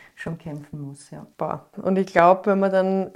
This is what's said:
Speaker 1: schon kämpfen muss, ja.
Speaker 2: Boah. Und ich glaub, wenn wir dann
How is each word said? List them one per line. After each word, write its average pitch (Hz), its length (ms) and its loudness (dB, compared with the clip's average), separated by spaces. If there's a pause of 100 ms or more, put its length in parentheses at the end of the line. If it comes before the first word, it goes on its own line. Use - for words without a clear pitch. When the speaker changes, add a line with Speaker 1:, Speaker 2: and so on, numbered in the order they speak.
(160)
Speaker 1:
schon 165 240 -10
kämpfen 147 420 -12
muss, 139 300 -14
ja. 156 160 -16 (100)
Speaker 2:
Boah. - 300 -6 (100)
Und 190 220 0
ich 190 80 0
glaub, 185 400 4
wenn 196 120 4
wir 196 100 2
dann 190 460 0